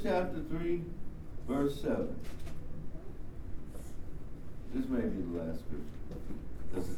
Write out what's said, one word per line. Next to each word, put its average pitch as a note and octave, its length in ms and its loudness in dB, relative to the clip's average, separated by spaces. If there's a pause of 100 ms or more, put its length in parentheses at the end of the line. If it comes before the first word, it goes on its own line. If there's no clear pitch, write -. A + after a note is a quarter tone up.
chapter F3+ 440 2
three, E3+ 360 2 (640)
verse C#3+ 340 2
seven. - 340 2 (2500)
This C3 140 2
may A#2+ 120 2
be F#2+ 220 2
the E2+ 160 -2
last D#2+ 220 0
scripture. - 260 -2 (840)
'Cause - 160 2
to - 80 2